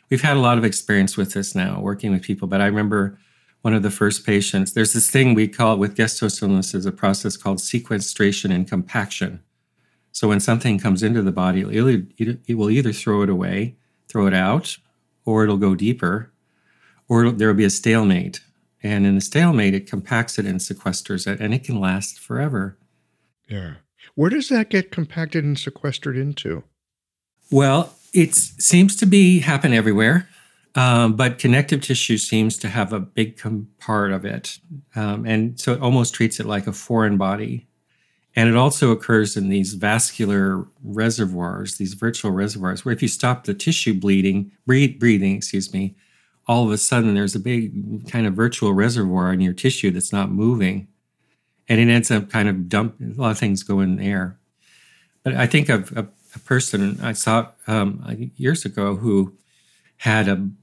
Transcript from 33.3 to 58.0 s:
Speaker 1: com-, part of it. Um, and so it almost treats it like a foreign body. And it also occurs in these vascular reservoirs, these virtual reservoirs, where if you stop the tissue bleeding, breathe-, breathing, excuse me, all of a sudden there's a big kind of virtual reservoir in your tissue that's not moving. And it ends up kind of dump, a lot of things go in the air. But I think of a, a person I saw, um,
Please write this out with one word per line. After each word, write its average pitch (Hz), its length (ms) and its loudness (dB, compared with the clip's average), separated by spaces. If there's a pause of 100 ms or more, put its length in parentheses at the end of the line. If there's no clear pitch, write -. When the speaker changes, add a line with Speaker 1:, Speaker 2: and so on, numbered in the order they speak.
Speaker 1:
com-, 107 320 -8 (100)
part 104 320 -2
of 95 140 -4
it. - 340 -10 (380)
Um, 107 280 -4
and 113 360 -2
so 123 140 -2
it 120 60 -8
almost 123 340 2
treats 110 260 -2
it 110 60 -6
like 101 200 -4
a 101 60 -6
foreign 110 440 0
body. 104 520 -4 (640)
And 117 140 4
it 113 80 4
also 135 340 4
occurs 110 460 2
in 98 120 -2
these 98 260 0
vascular 101 920 0 (160)
reservoirs, 98 920 -4
these 95 180 -6
virtual 113 360 -4
reservoirs, 95 540 -4
where 123 80 -2
if - 100 -4
you 113 60 0
stop 123 360 -2
the 101 100 -4
tissue 120 400 -2
bleeding, 98 560 0 (160)
breathe-, 131 320 2
breathing, 101 380 2
excuse - 360 -6
me, 98 240 -4 (500)
all 120 180 2
of 107 80 2
a 104 60 0
sudden 110 360 2
there's 101 200 0
a 101 60 -4
big 107 720 -6
kind 113 160 0
of 98 80 0
virtual 113 380 0
reservoir 95 600 2
in 92 80 0
your 92 140 2
tissue 117 360 0
that's 90 220 -4
not 98 180 -2
moving. 98 580 0 (840)
And 113 100 4
it 117 120 6
ends 117 180 2
up 101 200 -2
kind 104 180 0
of 92 200 -4
dump, 110 300 -2
a 117 220 -8
lot 113 120 0
of 104 60 -4
things 98 240 -2
go 98 180 0
in 92 160 0
the 98 80 -6
air. 95 340 -4 (840)
But 127 120 -4
I 123 120 2
think - 220 0
of 107 280 -2
a, 107 120 -8 (260)
a - 40 -18
person 101 640 -2
I 117 100 -4
saw, 113 360 0 (180)
um, 110 720 -4